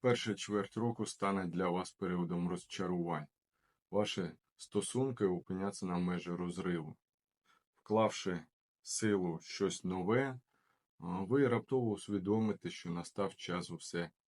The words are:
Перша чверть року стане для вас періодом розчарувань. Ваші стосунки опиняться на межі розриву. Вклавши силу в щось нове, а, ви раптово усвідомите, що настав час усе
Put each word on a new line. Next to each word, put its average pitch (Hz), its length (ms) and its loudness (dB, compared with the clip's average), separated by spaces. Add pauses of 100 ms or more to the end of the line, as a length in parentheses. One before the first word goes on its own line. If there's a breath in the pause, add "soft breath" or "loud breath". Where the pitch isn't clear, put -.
Перша 120 320 4
чверть 101 440 0
року 113 280 0
стане 98 400 0
для 87 240 0
вас 90 220 0
періодом 87 580 -2
розчарувань. 85 760 -2 (640)
Ваші 98 400 0 (260)
стосунки 120 680 0
опиняться 95 600 -2
на 90 120 0
межі 90 340 0
розриву. 87 680 -2 (880 soft breath)
Вклавши 104 560 2 (380)
силу 92 540 2
в 82 80 -10
щось - 400 -2
нове, 110 560 0 (600)
а, 90 220 -4
ви 127 260 4
раптово 120 440 2
усвідомите, 101 760 0
що - 200 -10
настав 85 460 -4
час 87 360 -6
усе 85 400 -6 (160)